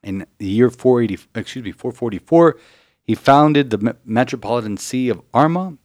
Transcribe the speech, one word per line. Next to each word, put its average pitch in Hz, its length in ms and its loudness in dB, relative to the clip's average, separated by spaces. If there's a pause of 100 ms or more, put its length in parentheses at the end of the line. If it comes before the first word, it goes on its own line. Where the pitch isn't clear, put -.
In 98 240 -10 (140)
the 98 100 -8
year 117 220 4
four 123 320 0
eighty, 101 160 -4 (160)
excuse 117 280 -10
me, 95 80 -10
four - 200 -10
forty-four, 151 680 2 (460)
he 110 100 -2
founded 143 560 4
the 107 80 -2
Me-, 113 140 -2 (120)
Metropolitan 113 760 -4
See 127 320 -6
of 92 120 -4 (140)
Armagh 165 500 0